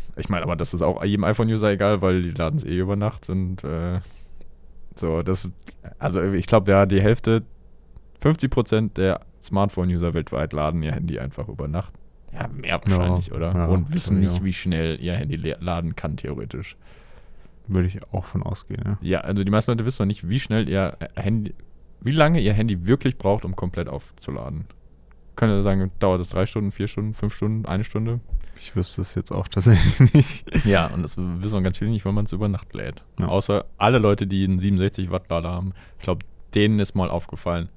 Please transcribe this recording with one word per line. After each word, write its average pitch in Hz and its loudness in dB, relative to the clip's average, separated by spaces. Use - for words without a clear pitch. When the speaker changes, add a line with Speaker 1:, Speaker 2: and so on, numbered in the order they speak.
Speaker 1:
äh, - -6
Speaker 2:
Ich - -6
mein, 90 -2
aber 85 -2
das 80 -4
ist 85 -2
auch 82 2
jedem 101 2
iPhone-User 107 2
egal, 101 2
weil 92 4
die 87 -2
laden's 80 -2
eh 90 -2
über 92 0
Nacht 104 -4
und, 92 -4
äh, 85 -4
so, 82 -2
das, 92 -2
also 90 -2
ich 95 0
glaub, 104 4
ja, 98 8
die 95 4
Hälfte, 113 4
fünfzig 160 2
Prozent 110 0
der 95 0
Smartphone-User 87 0
weltweit 78 -4
laden 78 -2
ihr 78 -2
Handy 73 -4
einfach 65 -8
über - -8
Nacht. 82 -6
Ja, - -6
mehr - -8
Speaker 1:
Ja, 87 -2
Speaker 2:
wahrscheinlich, 90 2
oder? 82 -2
Speaker 1:
ja, 87 2
Speaker 2:
Und 90 2
wissen 101 0
Speaker 1:
glaub 98 4
ich 92 2
Speaker 2:
nicht, 87 -2
Speaker 1:
auch. 92 -2
Speaker 2:
wie 95 0
schnell 80 -2
ihr 87 -4
Handy 73 -4
le-, 80 -4
laden 85 -4
kann, - -6
theoretisch. - -10
Speaker 1:
Würde 92 2
ich 95 -6
auch 92 -4
von - -4
ausgehen, - -8
ja. 101 -2
Speaker 2:
Ja, 92 0
also 98 -2
die 98 0
meisten 107 2
Leute 113 0
wissen - -2
noch 98 2
nicht, 101 -4
wie 120 0
schnell 110 0
ihr, 92 0
äh, - -10
Handy, 104 -2
wie 117 -2
lange 156 4
ihr 104 4
Handy 104 0
wirklich 123 2
braucht, - 0
um 87 -6
komplett 87 -4
aufzuladen. 67 -10
Könnte 101 4
sagen, 95 2
dauert 92 2
es 87 -6
drei 95 0
Stunden, 101 -4
vier 98 -4
Stunden, 107 -4
fünf 104 -4
Stunden, 110 -2
eine 104 -2
Stunde? 113 -2
Speaker 1:
Ich - -14
wüsste - -2
es - -8
jetzt - -4
auch - -4
tatsächlich 101 8
<laughs> - -
nicht. - 4
Speaker 2:
Ja, 95 6
und 85 -4
das 76 -6
wissen 90 -2
auch 92 2
ganz 92 0
viele 110 0
nicht, 110 0
weil 98 0
man's 101 0
über 101 0
Nacht - -6
lädt. - -10
Speaker 1:
Ja. - 0
Speaker 2:
Außer 98 2
alle 117 6
Leute, 104 4
die 95 0
einen 95 2
siebenundsechzig 95 0
Watt 90 -6
Lader 85 -2
haben, 90 -4
ich - -16
glaub, 85 -2
denen 107 4
ist 98 -2
mal 92 0
aufgefallen, 85 -4